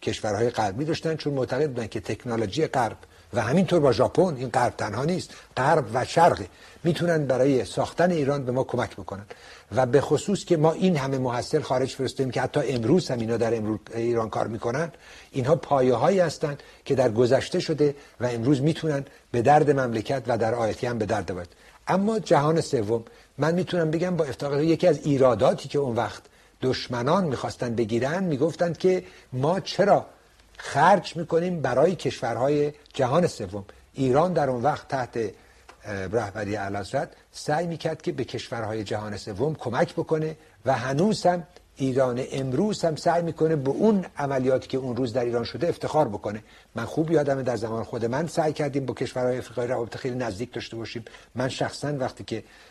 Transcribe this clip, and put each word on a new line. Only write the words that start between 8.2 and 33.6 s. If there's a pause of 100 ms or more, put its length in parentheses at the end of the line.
به
ما
کمک
بکنن (500)
و
به
خصوص
که
ما
این
همه
محصل
خارج
فرستادیم
که
حتی
امروز
هم
اینا
در
امرو-، (140)
ایران
کار
می‌کنن. (380)
اینها
پایه‌هایی
هستن (260)
که
در
گذشته
شده (260)
و
امروز
می‌تونن (280)
به
درد
مملکت
و
در
آیتی
هم
به
درد
باید. (400)
اما
جهان
سوم، (340)
من
می‌تونم
بگم
با
افتقار
یکی
از
ایراداتی
که
اون
وقت (400)
دشمنان
می‌خواستن
بگیرن،
می‌گفتند
که (280)
ما
چرا (500)
خرج
می‌کنیم
برای
کشورهای (220)
جهان
سوم. (300)